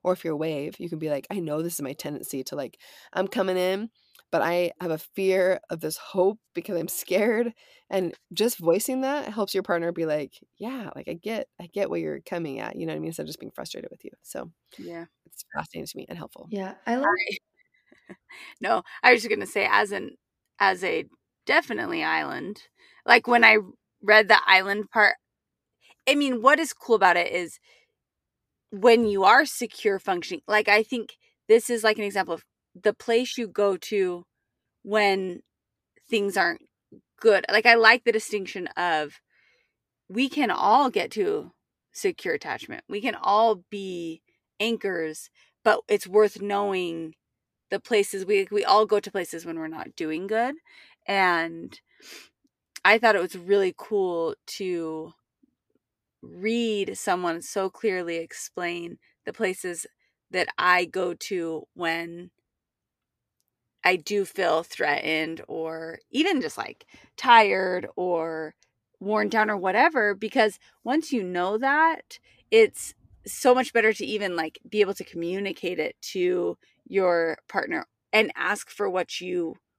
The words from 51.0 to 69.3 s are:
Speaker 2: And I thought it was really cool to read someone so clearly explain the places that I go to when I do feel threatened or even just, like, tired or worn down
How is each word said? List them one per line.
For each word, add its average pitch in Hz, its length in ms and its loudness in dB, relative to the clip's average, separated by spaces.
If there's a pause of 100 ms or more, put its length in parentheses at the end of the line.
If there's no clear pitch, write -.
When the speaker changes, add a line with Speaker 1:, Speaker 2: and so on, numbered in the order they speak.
Speaker 2:
And 170 760 0 (1040)
I 208 140 6
thought 220 180 4
it 175 60 0
was 185 140 -6
really 185 400 2
cool 175 580 -2 (240)
to 165 560 -6 (1080)
read 202 760 -2
someone 175 460 -2
so 190 260 -4
clearly 185 480 -4
explain 170 800 -10 (260)
the - 80 -10
places 185 540 -6 (440)
that 185 180 -2 (100)
I 180 280 4
go 180 280 -4
to 165 500 -6 (100)
when 170 560 -6 (1500)
I 185 120 4
do 196 280 -2
feel 170 380 0
threatened 156 840 -4
or 160 520 -10 (120)
even 311 300 0
just, 156 160 -6
like, - 300 -10 (300)
tired 196 720 4 (100)
or 165 580 -4 (460)
worn 208 280 -2
down 214 220 2